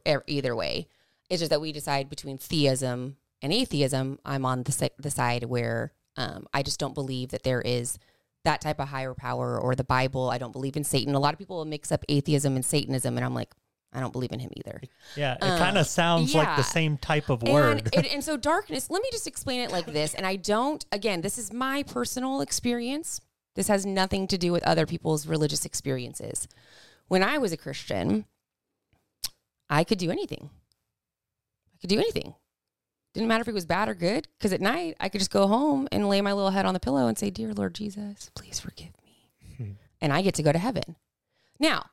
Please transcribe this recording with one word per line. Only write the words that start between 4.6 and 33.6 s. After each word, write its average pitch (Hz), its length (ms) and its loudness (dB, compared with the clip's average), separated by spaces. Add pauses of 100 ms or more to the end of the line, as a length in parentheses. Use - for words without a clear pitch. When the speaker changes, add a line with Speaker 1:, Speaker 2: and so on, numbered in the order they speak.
Speaker 1:
the 139 80 -2
si-, 135 260 0
the 143 140 -8
side 120 340 0
where 117 480 -2 (240)
um, 113 360 -8
I 139 100 0
just - 160 -4
don't 131 140 -4
believe 131 360 -6
that - 140 -6
there 127 180 2
is 120 360 -2 (480)
that 151 160 0
type 151 180 -4
of 139 100 -4
higher 131 240 -6
power 123 460 -4
or 127 160 2
the 131 80 -2
Bible. 131 460 2
I 120 80 0
don't 123 140 -8
believe 131 240 -6
in 151 80 -2
Satan. 139 320 0
A 139 40 4
lot 147 140 4
of - 60 -10
people 190 180 -10
will 156 80 -6
mix 151 260 -6
up 151 180 0
atheism 139 460 2
and 127 100 -2
Satanism, 131 520 -2
and 123 80 -2
I'm 127 80 -4
like, 117 180 -6 (420)
"I 127 60 -8
don't 127 120 -4
believe 127 200 -4
in 120 80 -6
him - 180 -10
either." - 240 -12 (340)
Speaker 2:
Yeah, 139 200 0
it - 80 -4
Speaker 1:
Um, 185 200 2
Speaker 2:
kinda 185 220 4
sounds 165 500 4
like 151 200 6
the 139 60 2
Speaker 1:
yeah. - 60 2
Speaker 2:
same 156 300 2
type - 320 0
of 123 140 2
Speaker 1:
And 117 100 4
Speaker 2:
word. 117 400 6
Speaker 1:
it, - 200 4
and 285 100 -4
so 311 140 0
darkness, 302 520 0
let 359 120 0
me 523 100 -2
just 453 160 -6
explain 254 340 -4
it 240 100 -4
like 175 160 -2
this, 151 260 0
and 190 120 -4
I 190 100 0
don't, 220 560 0
again, 196 300 -2
this 202 160 -4
is 220 160 -10
my 269 300 -2
personal 262 580 -4
experience. 247 800 -2 (340)
This 196 140 -2
has 196 160 4
nothing 190 420 0
to 196 100 0
do 175 140 2
with 170 120 2
other 160 220 4
people's 156 400 -2
religious 151 400 2
experiences. 123 840 -6 (600)
When 185 160 4
I 254 140 2
was 226 160 2
a 151 40 -6
Christian, 147 680 -2 (1400)
I 151 140 4
could 202 160 0
do 175 120 -2
anything. 330 380 -6 (1200)
I - 60 -20
could 180 100 -10
do 202 100 4
anything. - 360 -2 (800)
Didn't 220 140 0
matter 226 140 4
if 233 60 -4
it 233 60 -4
was 185 120 -2